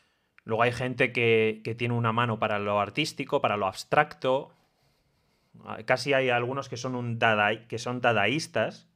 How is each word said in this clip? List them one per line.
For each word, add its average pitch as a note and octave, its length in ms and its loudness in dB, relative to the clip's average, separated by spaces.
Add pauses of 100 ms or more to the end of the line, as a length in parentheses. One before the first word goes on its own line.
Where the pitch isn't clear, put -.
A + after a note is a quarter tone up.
(440)
Luego A2 180 0
hay A#2+ 100 4
gente A#2 400 -2
que, A2+ 520 2
que A2+ 100 -6
tiene A#2+ 200 -4
una A#2 180 0
mano A#2 260 0
para G#2+ 200 -2
lo G2+ 200 -2
artístico, C3+ 600 -2
para A2 160 0
lo G2+ 100 -2
abstracto. C3+ 840 -2 (1120)
Ah, G#2 200 -12
casi C3 280 2
hay C3+ 160 4
algunos B2 400 -2
que - 80 -10
son B2+ 180 -6
un A#2+ 240 -6
dadai-, A2 480 2
que A#2 120 -8
son B2 220 -6
dadaístas. A#2 960 0